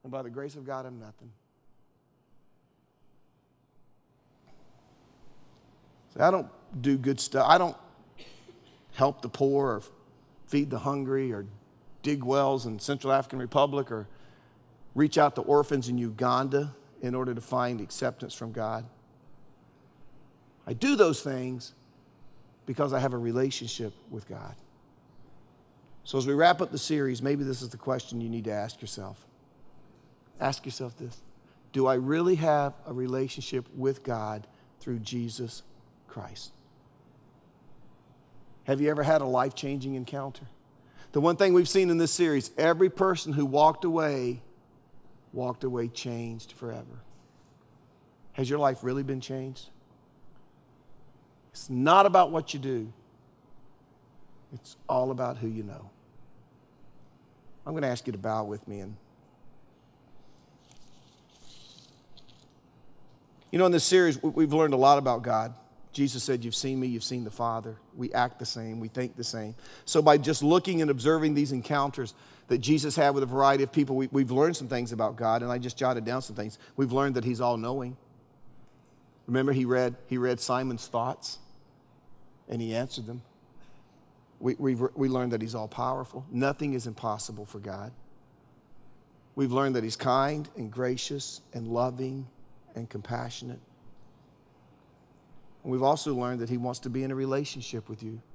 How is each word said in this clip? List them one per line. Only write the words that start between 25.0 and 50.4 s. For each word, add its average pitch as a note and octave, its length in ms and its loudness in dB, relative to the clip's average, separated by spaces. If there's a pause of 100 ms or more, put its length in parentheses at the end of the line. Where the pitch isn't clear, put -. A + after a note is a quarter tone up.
So - 140 -4
as B2+ 100 0
we C#3+ 60 2
wrap E3 280 6
up F3+ 100 -2
the D3+ 60 -6
series, C3+ 440 0
maybe C#3+ 220 0
this C3 180 -4
is B2 80 -10
the A2+ 80 -16
question A#2+ 420 -4
you A2+ 100 -6
need A2+ 160 -6
to A2 60 -4
ask G2+ 300 -6
yourself. G2+ 440 -12 (1120)
Ask - 260 -4
yourself B2 320 -10
this. - 240 -14 (500)
Do C3 160 2
I C3 60 4
really D#3 420 2
have D3 380 2 (120)
a D#3 60 -12
relationship B2+ 840 -4
with C3+ 280 -2
God G#2+ 440 -6 (320)
through A#2+ 200 -6
Jesus A#2 600 -8 (460)
Christ? - 460 -16 (2000)
Have C#3 180 0
you D3 80 4
ever D3+ 140 0
had D#3 180 4
a C#3 40 -4
life-changing C3+ 680 -2
encounter? C3+ 540 -10 (640)
The D3 100 2
one E3+ 140 6
thing F#3+ 180 6
we've F3+ 160 8
seen F#3+ 200 4
in E3+ 100 4
this E3 120 2
series, D3+ 460 2
every E3 320 6
person F3+ 440 0
who C#3+ 120 2
walked D3+ 400 4
away, C#3+ 560 0 (920)
walked B2 300 -4
away B2 240 -2
changed A#2 680 -10
forever. A#2 480 -14 (1300)
Has C3 160 -4
your D3 100 0
life C3+ 240 2
really B2+ 200 -2
been C3+ 180 -6
changed? C3 480 -10 (1800)